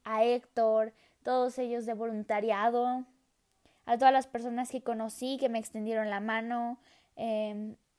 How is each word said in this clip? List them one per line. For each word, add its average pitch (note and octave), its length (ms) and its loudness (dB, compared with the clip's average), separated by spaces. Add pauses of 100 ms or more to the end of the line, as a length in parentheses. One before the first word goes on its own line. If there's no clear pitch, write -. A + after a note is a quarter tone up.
a A3 200 6
Héctor, A3 680 2 (300)
todos B3+ 360 0
ellos A#3+ 260 -2
de A#3 80 -4
voluntariado, A3+ 1120 0 (840)
a A#3 100 2
todas C4 160 8
las C4 140 2
personas A#3+ 420 -6
que B3+ 140 -8
conocí, A#3 540 -6
que C4 120 0
me A3+ 100 -4
extendieron A3 500 -4
la G3+ 100 -4
mano, A#3 580 -6 (380)
em, G#3+ 600 -6 (240)